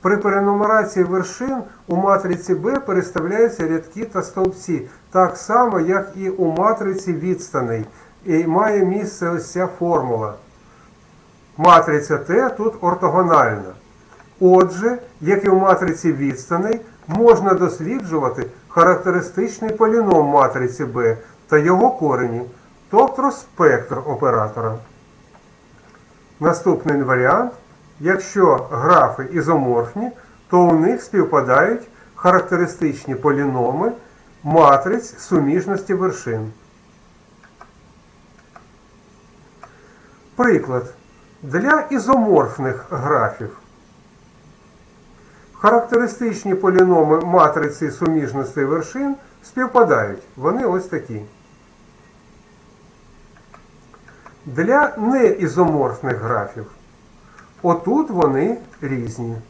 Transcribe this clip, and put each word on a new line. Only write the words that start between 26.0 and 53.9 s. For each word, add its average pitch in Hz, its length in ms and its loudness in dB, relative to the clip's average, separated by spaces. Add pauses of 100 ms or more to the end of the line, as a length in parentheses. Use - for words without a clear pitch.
Наступний 151 640 0
варіант. 131 480 2 (520)
Якщо 180 680 2
графи 135 600 2
ізоморфні, 143 800 -2 (380)
то 180 100 4
у 170 140 6
них 170 280 2
співпадають 156 840 0 (280)
характеристичні 175 1000 0
поліноми 143 760 -2 (520)
матриць 151 720 2
суміжності 185 760 -2
вершин. 117 580 -4 (3750)
Приклад. 131 580 0 (500)
Для 220 460 0
ізоморфних 202 1000 0
графів 123 720 -4 (2000)
характеристичні 233 920 0
поліноми 180 640 4
матриці 151 720 0
суміжності 139 720 -4
вершин 165 520 -4 (280)
співпадають. 165 800 0 (140)
Вони 190 280 -2
ось 185 200 -2
такі. 113 360 -10 (3250)